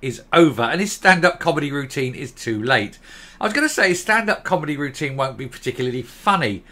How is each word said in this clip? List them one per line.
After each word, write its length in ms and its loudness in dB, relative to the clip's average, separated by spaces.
is 220 -6
over 300 6
and 180 0
his 120 -2
stand-up 480 4
comedy 320 0
routine 420 -4
is 160 -12
too 320 -4
late? 360 0
I 40 -2
was 80 -2
gonna 160 2
say 200 0
his 120 0
stand-up 440 0
comedy 320 -2
routine 400 -6
won't 200 -4
be 120 -10
particularly 540 -6
funny, 680 -2